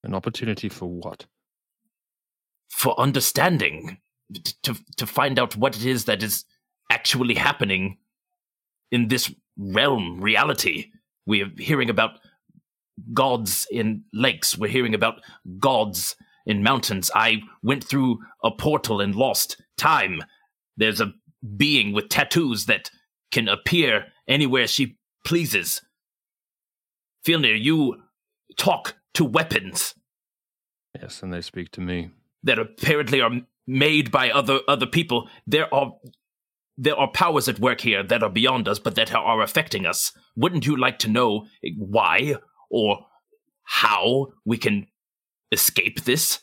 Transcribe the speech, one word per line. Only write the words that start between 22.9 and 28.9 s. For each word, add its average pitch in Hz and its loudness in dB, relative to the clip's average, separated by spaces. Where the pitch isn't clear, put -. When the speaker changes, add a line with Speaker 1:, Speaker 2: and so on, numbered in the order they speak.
Speaker 2:
can 113 0
appear 117 0
anywhere 131 2
she - -2
pleases. 160 -2
Fjolnir, 127 2
you 143 2
talk - -2